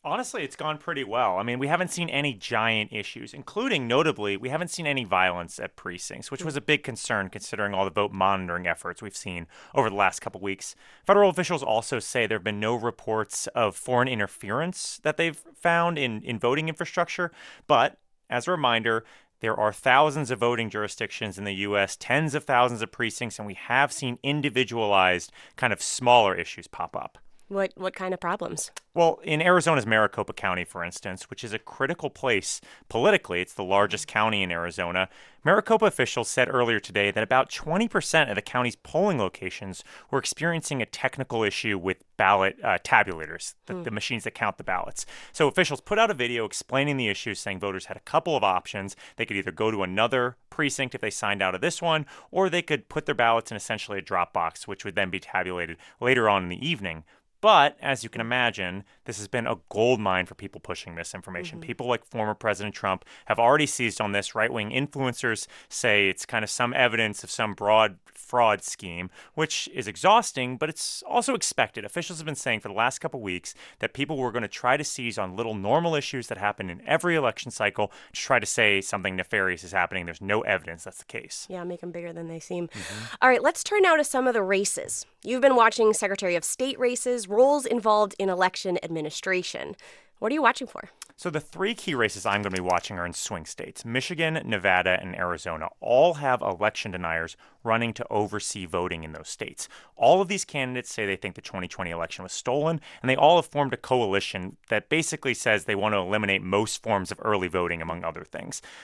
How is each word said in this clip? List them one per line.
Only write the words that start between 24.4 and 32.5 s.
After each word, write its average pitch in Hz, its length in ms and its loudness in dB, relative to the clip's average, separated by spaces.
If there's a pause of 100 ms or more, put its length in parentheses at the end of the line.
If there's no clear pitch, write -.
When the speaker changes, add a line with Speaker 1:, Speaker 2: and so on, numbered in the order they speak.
Speaker 1:
kind 117 160 2
of - 80 -6
smaller 120 520 6
issues 85 340 -8
pop - 280 -10
up. - 220 -8 (320)
Speaker 2:
What, 196 260 -2
what 185 200 -6
kind 185 180 -4
of 180 60 -6
problems? 175 520 -4 (220)
Speaker 1:
Well, 165 300 4
in 156 180 0
Arizona's 165 460 6
Maricopa 110 460 4
County, 90 300 -2
for 87 200 -8
instance, 92 480 -10
which - 120 -14
is 110 80 -8
a 110 80 -6
critical 135 520 -4
place - 500 -2 (280)